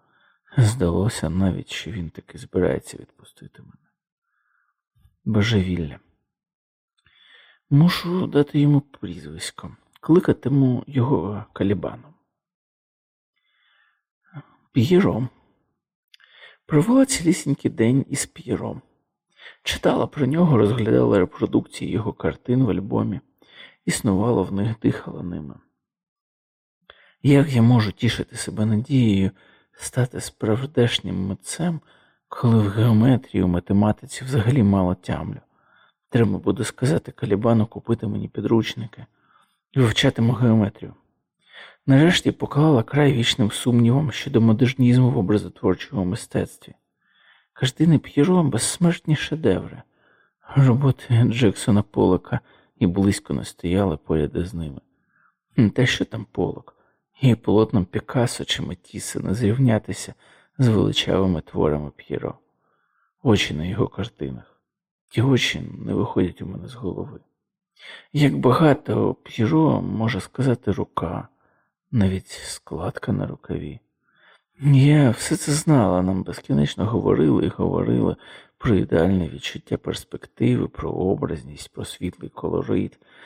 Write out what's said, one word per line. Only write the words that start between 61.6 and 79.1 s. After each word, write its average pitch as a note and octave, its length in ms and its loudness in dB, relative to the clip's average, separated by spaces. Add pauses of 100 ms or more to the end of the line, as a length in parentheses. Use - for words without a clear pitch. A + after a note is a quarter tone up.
П'єро. - 380 -10 (880)
Очі G#2 320 2
на D2+ 100 -6
його G2 240 -2
картинах. - 720 -12 (500)
Ті A2+ 120 -2
очі C3 400 0 (160)
не - 160 -6
виходять F#2 480 -2
у - 40 -10
мене F#2 220 -12
з - 60 -18
голови. - 460 -12 (920)
Як C#3+ 260 2
багато A#2+ 760 2
П'єро C#3+ 680 0
може G2+ 380 -4
сказати B2 520 -2
рука, - 560 -6 (640)
навіть F#2+ 380 0
складка - 840 -10
на G2 140 -4
рукаві. - 540 -12 (920)
Я C#3+ 380 6
все - 260 -4
це D3+ 160 -4
знала, A2+ 500 2
нам F#2+ 200 -2
безкінечно C3+ 640 -2
говорили G2+ 600 2
і - 20 -2
говорили F#2 680 -2 (420)
про A#2+ 160 0
ідеальне F2+ 540 0